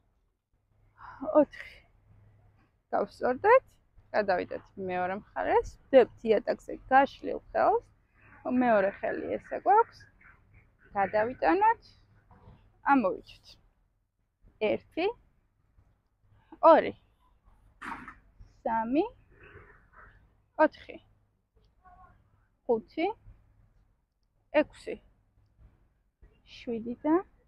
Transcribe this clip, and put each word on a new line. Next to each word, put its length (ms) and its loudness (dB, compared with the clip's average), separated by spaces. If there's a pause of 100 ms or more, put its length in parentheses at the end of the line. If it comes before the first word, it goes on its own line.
(1300)
ოთხი. 480 0 (1160)
გავსწორდეთ. 680 2 (460)
გადავიდეთ 580 -4 (140)
მეორე 360 -6
მხარეს. 580 -4
ვდებთ 540 2
იატაკზე 540 -4
გაშლილ 600 0
ხელს. 460 -2 (560)
მეორე 460 0
ხელი 420 -8
ესე 280 -8
გვაქვს. 380 2 (960)
გადავიტანოთ. 840 0 (1040)
ამოვიჩოთ. 720 -2 (1040)
ერთი, 440 -4 (1500)
ორი, 340 6 (1700)
სამი, 420 -2 (1600)
ოთხი, 380 -2 (1700)
ხუთი, 380 -4 (1500)
ექვსი, 420 -4 (1500)
შვიდი 480 -12
და 180 0 (320)